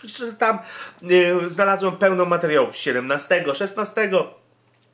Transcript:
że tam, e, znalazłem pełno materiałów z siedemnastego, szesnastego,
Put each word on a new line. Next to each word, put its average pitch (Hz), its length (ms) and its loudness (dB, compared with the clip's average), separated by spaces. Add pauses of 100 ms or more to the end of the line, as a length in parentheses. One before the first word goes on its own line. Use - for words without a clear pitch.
że 233 280 -12
tam, 220 260 0 (880)
e, 175 40 -6
znalazłem 190 460 0
pełno 185 280 2
materiałów 165 520 2
z - 20 -14
siedemnastego, 139 760 -2
szesnastego, 196 800 -2 (600)